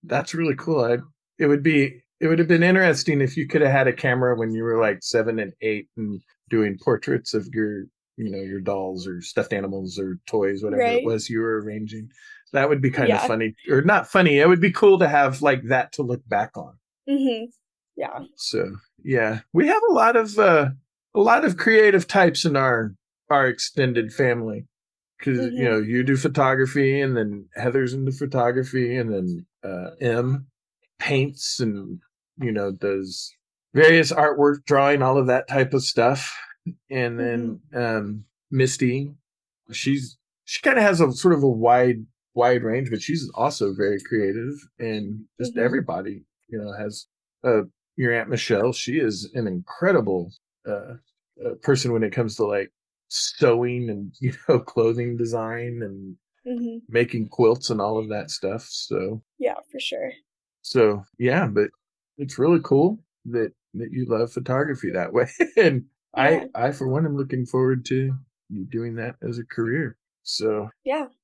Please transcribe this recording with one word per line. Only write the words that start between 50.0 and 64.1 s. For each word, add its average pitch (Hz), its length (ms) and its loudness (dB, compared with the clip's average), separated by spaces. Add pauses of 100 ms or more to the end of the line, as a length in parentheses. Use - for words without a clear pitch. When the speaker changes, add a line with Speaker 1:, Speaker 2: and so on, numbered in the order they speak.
Speaker 1:
uh, 107 280 -8 (500)
uh, 117 180 -6
person 131 300 2
when 113 100 0
it 101 80 -2
comes 113 260 -4
to, 113 80 0
like, 101 260 -2 (380)
sewing 123 800 0
and, 101 280 -10
<laughs> - 40 -12
you 127 120 -2 (160)
know, 135 100 4
clothing 117 580 -2
design 117 640 -6
and 98 340 -14 (280)
Speaker 2:
Mm-hmm. 240 340 -8 (100)
Speaker 1:
making 117 400 -2
quilts 120 420 2
and 110 100 -2
all 107 180 -2
of 110 100 -8
that 104 220 -8
stuff. 98 320 -6
So 104 600 -6 (160)
Speaker 2:
Yeah, - 160 -2 (160)
for 269 80 -14
sure. - 320 -8 (520)
Speaker 1:
so, 104 400 2 (160)
yeah, 131 280 0
but 104 220 0 (480)
it's 139 220 -12
really 160 240 4
cool 165 400 2 (220)
that, 117 280 -4 (220)
that 113 160 -10
you 127 160 -6
love 117 260 -2